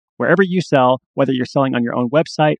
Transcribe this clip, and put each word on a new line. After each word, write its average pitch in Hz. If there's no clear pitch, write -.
Wherever 160
you 185
sell, 127
whether 135
you're 127
selling 135
on 120
your 120
own 123
website 151